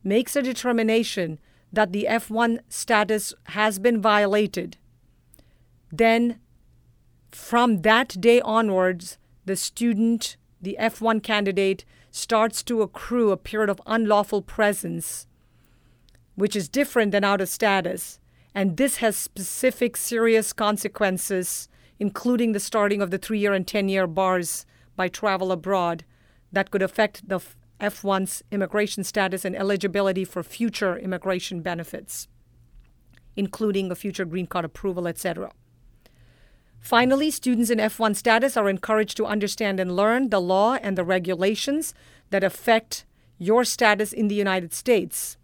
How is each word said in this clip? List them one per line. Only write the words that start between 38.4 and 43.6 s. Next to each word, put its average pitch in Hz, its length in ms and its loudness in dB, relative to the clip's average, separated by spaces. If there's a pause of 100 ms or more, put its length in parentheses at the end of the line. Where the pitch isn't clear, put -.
are 208 140 2
encouraged 214 480 0
to 220 80 0
understand 202 560 -2
and 180 160 -2
learn 226 320 2
the 202 140 2
law 190 320 4
and 190 240 -2
the 180 60 0
regulations 190 880 0 (340)
that 196 160 0
affect - 600 0 (320)
your 220 260 4